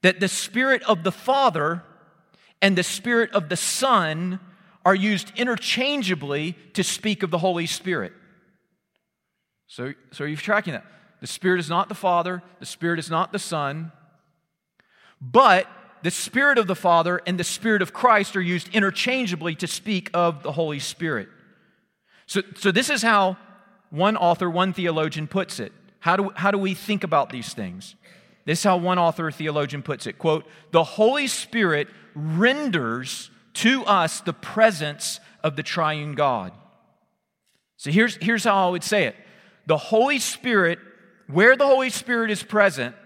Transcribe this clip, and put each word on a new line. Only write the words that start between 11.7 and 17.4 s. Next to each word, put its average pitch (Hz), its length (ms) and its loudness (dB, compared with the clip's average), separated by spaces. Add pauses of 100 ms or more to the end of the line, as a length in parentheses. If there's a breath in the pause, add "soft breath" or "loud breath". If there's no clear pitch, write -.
the 214 80 -10
Father, 175 480 0 (160)
the 143 60 -16
Spirit 170 340 -4
is 165 100 -10
not 160 220 -2
the 202 80 -6
Son, 156 500 -6 (1300 soft breath)
but 185 460 6 (360)
the 170 100 -2
Spirit 277 460 2
of 202 100 0
the 180 80 -2
Father 170 500 2
and 180 140 -2